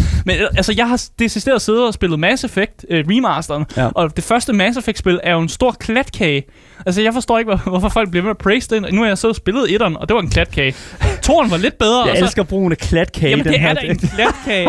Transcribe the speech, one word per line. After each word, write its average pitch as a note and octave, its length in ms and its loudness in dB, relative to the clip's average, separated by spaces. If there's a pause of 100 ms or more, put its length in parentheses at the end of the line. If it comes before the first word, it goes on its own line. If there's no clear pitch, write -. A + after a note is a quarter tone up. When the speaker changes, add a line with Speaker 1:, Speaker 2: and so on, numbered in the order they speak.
(260)
Speaker 1:
Men, F3+ 100 0
øh, F#3+ 120 0 (100)
altså, F#3+ 200 0
jeg A#3 120 2
har B3 80 2
s-, - 220 -8
decideret A3+ 420 0
siddet A#3 260 2
og G#3+ 60 -2
spillet E3 260 -2
Mass G#3 240 0
Effect, - 460 -4
øh, E3 200 0
remasteren, E3 500 0 (180)
Speaker 2:
Ja. B2+ 180 2
Speaker 1:
og D#3+ 200 0
det E3+ 80 -4
første A#3 300 0
Mass G3+ 240 2
Effect-spil G3 460 -2
er F3 100 0
jo E3 80 2
en E3 80 -2
stor B3+ 220 0
klatkage. G#3+ 720 -2 (420)
Altså, F#3 160 0
jeg A3 120 2
forstår A#3 260 0
ikke, A3+ 160 -2
hvor, F3+ 140 -2
hvorfor F#3 200 0
folk G#3+ 220 0
bliver F3 100 0
ved F#3+ 60 -2
med A3 40 0
at G3+ 60 -4
praise A3 320 0
den. A3 220 0
Nu G3 100 2
har A#3 60 2
jeg G3 100 0
siddet A3+ 140 2
og A3 40 -2
spillet G#3 380 0
etteren, G3+ 240 0
og - 120 -8
det G#3+ 60 4
var A3+ 60 2
en D#3 80 -4
klatkage. C#3+ 460 0 (460)
Toren C4+ 300 4
var E3+ 60 0
lidt A3 200 -2
bedre, A#3+ 260 2
Speaker 2:
Jeg A3+ 80 2
Speaker 1:
og - 60 0
så C#4 60 4
Speaker 2:
elsker A3 200 0
brugen F#3+ 280 0
af D#3+ 60 0
klatkage E3 500 0
i - 20 4
Speaker 1:
Jamen, C#3+ 160 2
Speaker 2:
den D#3 80 2
Speaker 1:
det D#3+ 80 2
Speaker 2:
her F3 80 2
Speaker 1:
er B3+ 40 2
da - 80 -2
en - 160 -2
klatkage. G3+ 720 0